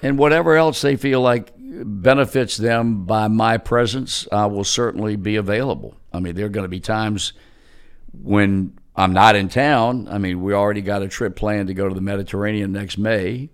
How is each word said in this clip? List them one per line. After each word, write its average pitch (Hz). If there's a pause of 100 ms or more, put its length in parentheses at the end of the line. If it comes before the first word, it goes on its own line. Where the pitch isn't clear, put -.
And 139
whatever 156
else 160
they 143
feel 131
like 123
benefits 123
them 117
by 110
my 110
presence, 120
I 104
will 101
certainly 107
be 104
available. 104 (180)
I 87
mean, 87
there 104
are 104
gonna 98
be 92
times 107 (800)
when 98 (240)
I'm 95
not 104
in 98
town. 123
I 101
mean, 90
we 98
already 101
got 98
a 98
trip 101
planned 104
to 95
go 98
to 92
the 92
Mediterranean 101
next 98
May. 110